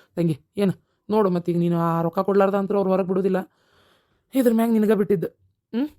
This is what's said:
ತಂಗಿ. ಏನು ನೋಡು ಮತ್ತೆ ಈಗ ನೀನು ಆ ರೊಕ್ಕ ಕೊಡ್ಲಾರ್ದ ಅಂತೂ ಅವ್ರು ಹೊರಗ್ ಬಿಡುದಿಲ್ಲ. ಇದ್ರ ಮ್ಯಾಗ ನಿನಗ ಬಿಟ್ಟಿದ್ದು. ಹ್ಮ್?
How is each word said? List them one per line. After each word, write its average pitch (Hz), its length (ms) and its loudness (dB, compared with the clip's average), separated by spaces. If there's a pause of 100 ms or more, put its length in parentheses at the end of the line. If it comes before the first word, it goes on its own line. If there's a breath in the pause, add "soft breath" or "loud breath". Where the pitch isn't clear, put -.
(160 soft breath)
ತಂಗಿ. 170 220 0 (180)
ಏನು 196 160 0 (380)
ನೋಡು 208 200 2
ಮತ್ತೆ 175 220 -4
ಈಗ 170 60 0
ನೀನು 170 220 0
ಆ 165 220 -2
ರೊಕ್ಕ 165 160 -4
ಕೊಡ್ಲಾರ್ದ 196 360 2
ಅಂತೂ 196 220 -2
ಅವ್ರು 190 140 0
ಹೊರಗ್ 190 180 0
ಬಿಡುದಿಲ್ಲ. 190 420 -2 (840)
ಇದ್ರ 247 180 4
ಮ್ಯಾಗ 226 180 2
ನಿನಗ 220 220 2
ಬಿಟ್ಟಿದ್ದು. 202 340 0 (460)
ಹ್ಮ್? 254 160 -2 (100)